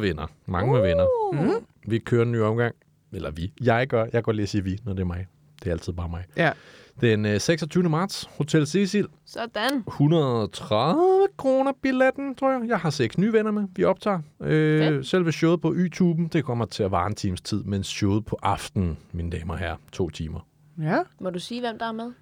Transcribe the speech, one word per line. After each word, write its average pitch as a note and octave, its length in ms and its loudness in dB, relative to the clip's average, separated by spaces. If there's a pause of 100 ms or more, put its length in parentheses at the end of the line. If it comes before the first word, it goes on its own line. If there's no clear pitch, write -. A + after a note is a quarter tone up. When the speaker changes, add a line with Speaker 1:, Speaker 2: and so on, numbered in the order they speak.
Speaker 1:
Venner. D#2+ 260 -2 (180)
Mange F#2 280 0
med - 80 4
venner. C#5+ 240 4 (280)
Speaker 2:
Uh. C#3+ 60 -2
Speaker 3:
Mhm. A3 120 2 (360)
Speaker 1:
Vi A2 120 0
kører A#2 240 0
en A#2+ 80 0
ny A#2 100 0
omgang. A2+ 340 0 (380)
Eller D#2+ 180 -6
vi. E2 300 -6
Jeg A#2+ 260 2
gør. A2+ 260 0
Jeg A2+ 100 0
går A2+ 80 0
lige G#2+ 120 -2
at G2 60 -2
sige G2+ 140 -2
vi, F#2+ 220 -4
når G2+ 80 -6
det F#2 80 -4
er F#2 40 0
mig. F2+ 220 -6 (320)
Det - 80 -10
er F2 40 -2
altid E2 220 -4
bare E2+ 160 -6
mig. E2+ 140 -8 (140)
Speaker 3:
Ja. D#3+ 140 2 (500)
Speaker 1:
Den, A2 240 4
øh, G#2 160 2
seksogtyvende E3+ 480 0
marts, E3+ 480 -2
Hotel D3+ 300 2
Cecil. G3 400 0 (180)
Speaker 2:
Sådan. A#3 640 -2
Speaker 1:
Hundrede C#3+ 540 4
og G#2 100 -2
tredive E4+ 760 2 (100)
kroner C4 340 2 (100)
billetten, C4 540 0
tror C4+ 160 2
jeg. B3+ 160 -2
Jeg A3+ 120 0
har E3 100 0
seks - 280 0
nye G#3+ 160 2
venner G#3+ 180 2
med. G#3 120 -2 (120)
Vi F#3 80 0
optager. F#3 360 0 (220)
Øh, D#3 460 4
Speaker 2:
Fedt. C#3 200 0
Speaker 1:
selve F3 240 2
showet E3 300 2
på D#3+ 140 2
Y-tuben, E3+ 520 2
det D#3+ 180 0
kommer A#2 200 -2
til - 180 -4
at F#2+ 80 2
vare F2+ 160 2
en G#2 80 -4
times F#2 260 -2
tid, - 220 -4
mens G2 240 -2
showet G#2 380 0
på - 180 -6
aftenen, F#2 540 -2 (140)
mine E2+ 200 -6
damer E2+ 220 -6
og E2 60 -6
herrer, E2 160 -4 (160)
to F2 180 -4
timer. D#2+ 380 -10 (340)
Speaker 3:
Ja. E3+ 160 0 (240)
Speaker 2:
Må F#3 80 -6
du F3 100 -6
sige, A#3+ 220 -10
hvem A3+ 180 -6
der A3+ 60 -6
er A3+ 60 -6
med? A3+ 200 -10 (100)